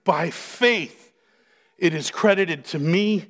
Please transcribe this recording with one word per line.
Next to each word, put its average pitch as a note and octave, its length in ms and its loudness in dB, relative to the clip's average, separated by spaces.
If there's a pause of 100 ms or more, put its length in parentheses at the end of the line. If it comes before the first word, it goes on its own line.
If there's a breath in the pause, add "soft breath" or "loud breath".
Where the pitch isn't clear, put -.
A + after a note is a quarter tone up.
By E3 260 0
faith, - 840 -2 (640)
it E3+ 160 2
is D3+ 180 -6
credited F#3+ 560 0
to D#3 120 -6
me F#3+ 520 0